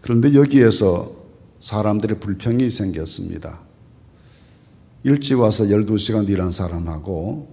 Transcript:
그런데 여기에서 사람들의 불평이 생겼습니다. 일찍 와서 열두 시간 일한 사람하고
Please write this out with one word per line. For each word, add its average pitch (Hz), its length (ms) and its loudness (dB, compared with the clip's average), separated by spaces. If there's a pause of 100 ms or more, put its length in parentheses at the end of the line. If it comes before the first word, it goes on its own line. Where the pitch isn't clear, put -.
그런데 120 340 2
여기에서 113 760 4 (500)
사람들의 107 600 -4
불평이 117 500 -2
생겼습니다. 85 920 -8 (1400)
일찍 139 380 2
와서 107 300 2
열두 104 280 2
시간 107 280 -2
일한 90 260 -2
사람하고 85 1000 -8